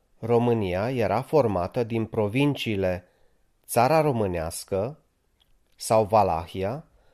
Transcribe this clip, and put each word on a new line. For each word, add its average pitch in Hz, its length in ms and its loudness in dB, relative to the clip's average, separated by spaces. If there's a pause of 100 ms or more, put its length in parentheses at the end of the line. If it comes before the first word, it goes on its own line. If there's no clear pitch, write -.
(180)
România 113 720 0
era 113 320 0
formată 117 640 0
din 113 220 -4
provinciile 104 1000 -2 (580)
Țara 135 340 2
Românească 101 1000 -2 (760)
sau 110 300 2
Valahia, 95 800 0 (300)